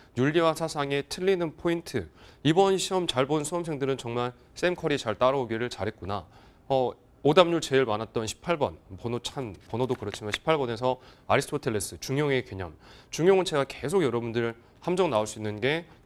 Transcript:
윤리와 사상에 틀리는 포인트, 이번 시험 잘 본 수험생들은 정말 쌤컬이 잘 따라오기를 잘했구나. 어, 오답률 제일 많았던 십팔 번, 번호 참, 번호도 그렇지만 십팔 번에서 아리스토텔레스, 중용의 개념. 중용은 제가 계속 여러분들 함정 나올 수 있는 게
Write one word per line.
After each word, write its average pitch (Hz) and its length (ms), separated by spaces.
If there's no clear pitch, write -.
윤리와 156 380
사상에 143 480
틀리는 180 560
포인트, 165 500
이번 190 360
시험 185 280
잘 135 200
본 147 180
수험생들은 143 540
정말 120 340
쌤컬이 160 420
잘 110 200
따라오기를 123 520
잘했구나. 98 580
어, 131 240
오답률 170 380
제일 135 240
많았던 110 440
십팔 - 280
번, 104 220
번호 117 200
참, 117 360
번호도 123 280
그렇지만 104 360
십팔 160 240
번에서 127 420
아리스토텔레스, 110 760
중용의 135 460
개념. 92 280
중용은 185 340
제가 147 200
계속 170 380
여러분들 117 520
함정 180 300
나올 110 180
수 - 100
있는 107 220
게 156 260